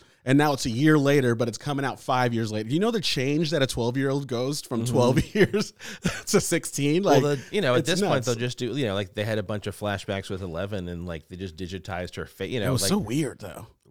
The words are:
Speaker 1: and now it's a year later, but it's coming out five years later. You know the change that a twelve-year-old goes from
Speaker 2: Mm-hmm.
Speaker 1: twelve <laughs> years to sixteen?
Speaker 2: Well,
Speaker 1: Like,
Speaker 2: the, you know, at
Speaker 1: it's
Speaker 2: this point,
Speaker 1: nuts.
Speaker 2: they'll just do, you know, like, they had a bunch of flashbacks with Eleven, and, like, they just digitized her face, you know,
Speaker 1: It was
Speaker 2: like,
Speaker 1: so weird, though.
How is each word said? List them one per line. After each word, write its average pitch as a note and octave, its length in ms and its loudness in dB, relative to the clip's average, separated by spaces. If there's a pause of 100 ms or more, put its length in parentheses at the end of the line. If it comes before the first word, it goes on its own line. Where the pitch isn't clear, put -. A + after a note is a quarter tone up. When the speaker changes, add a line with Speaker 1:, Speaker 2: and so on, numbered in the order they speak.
(280)
Speaker 1:
and C3 120 6
now D3+ 140 4
it's - 120 -4
a C3+ 60 0
year D3+ 260 6
later, C#3 380 4
but A#2 120 2
it's G#2+ 120 -6
coming C#3 260 -4
out A#2 140 -4
five B2+ 340 2
years A2+ 180 0
later. G#2+ 180 -4
You D3+ 100 2
know G#3+ 120 2
the A3 100 -2
change C#3+ 500 0
that D#3+ 100 2
a C3 60 4
twelve-year-old C3+ 600 -2
goes B2+ 340 -4
from A#2+ 220 -4
Speaker 2:
Mm-hmm. A#2 100 -2
Speaker 1:
twelve B2+ 320 4
<laughs> - 100 -16
years - 380 2 (540)
to G3+ 140 4
sixteen? D#3 600 0
Speaker 2:
Well, C#3+ 180 6
Speaker 1:
Like, C#3+ 180 0
Speaker 2:
the, - 160 -12
you G#3 60 2
know, C3 140 4
at B2 60 4
Speaker 1:
it's D3 80 -2
Speaker 2:
this F3 120 2
point, F#3+ 120 2
Speaker 1:
nuts. B2+ 140 0
Speaker 2:
they'll B2 80 2
just A#2+ 220 -4
do, A#2 180 -4
you C#3+ 100 0
know, G2+ 100 0
like, G2 180 -4
they G#2 120 -4
had G#2+ 120 -2
a G#2+ 60 -2
bunch G#2 240 -6
of G2 120 -8
flashbacks G2 500 -4
with F#2+ 120 -6
Eleven, F#2 480 -6
and, F2 160 -8
like, E2+ 240 -10
they F#2 60 -14
just F2+ 200 -10
digitized F2+ 600 -8
her - 100 -8
face, - 260 -8
you B2 80 -2
know, G2+ 100 0
Speaker 1:
It - 20 0
was B2 120 0
Speaker 2:
like, G2 60 0
Speaker 1:
so F#3+ 80 2
weird, B2+ 420 -4
though. F#2 280 -14 (240)